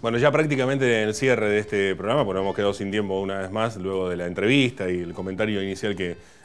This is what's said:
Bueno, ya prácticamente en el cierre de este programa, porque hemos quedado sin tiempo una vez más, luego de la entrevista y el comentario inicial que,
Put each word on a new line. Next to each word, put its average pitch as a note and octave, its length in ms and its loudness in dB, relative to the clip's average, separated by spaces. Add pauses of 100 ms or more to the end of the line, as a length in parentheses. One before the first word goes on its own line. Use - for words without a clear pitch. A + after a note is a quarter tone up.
Bueno, A#2 140 2
ya C#3 160 4
prácticamente C3+ 680 4
en G#2+ 60 2
el G#2+ 80 0
cierre A#2 320 2
de G#2 120 4
este G2+ 360 0
programa, A2 300 0
porque F#2+ 160 -2
hemos G2 120 0
quedado G2+ 200 0
sin G2 180 -6
tiempo G2 300 -2
una G2 180 -4
vez F#2+ 120 -6
más, A2 260 -2
luego F#2 320 -2
de F2 80 -4
la F2 80 -4
entrevista G#2 680 0
y F2+ 80 -2
el E2+ 140 -8
comentario G2 500 -4
inicial G2 320 -4
que, F2 220 -6 (280)